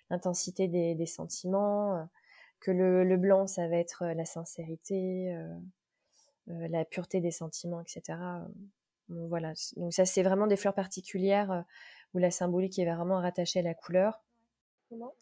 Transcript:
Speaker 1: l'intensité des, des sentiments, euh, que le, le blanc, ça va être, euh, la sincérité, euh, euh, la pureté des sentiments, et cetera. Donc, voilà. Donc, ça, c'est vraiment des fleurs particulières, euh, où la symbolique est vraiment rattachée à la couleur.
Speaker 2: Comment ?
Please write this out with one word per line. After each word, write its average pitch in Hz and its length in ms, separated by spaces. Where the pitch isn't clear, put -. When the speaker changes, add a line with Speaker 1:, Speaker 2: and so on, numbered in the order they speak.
Speaker 1:
l'intensité 180 560
des, 170 260
des 165 140
sentiments, 196 880
euh, 160 80
que - 100
le, 185 340
le 185 140
blanc, 190 300
ça 175 200
va 170 100
être, 170 260
euh, 170 100
la 165 120
sincérité, 180 1080
euh, 165 140
euh, 165 180
la 165 180
pureté 185 360
des 170 100
sentiments, 170 500
et 165 60
cetera. 175 540
Donc, 170 200
voilà. 165 240
Donc, 170 160
ça, 185 120
c'est 185 160
vraiment 190 240
des 208 120
fleurs 196 180
particulières, 190 760
euh, 175 100
où 185 60
la 180 100
symbolique 180 480
est 180 80
vraiment 170 340
rattachée 175 400
à 175 40
la 170 100
couleur. 185 500
Speaker 2:
Comment ? 233 320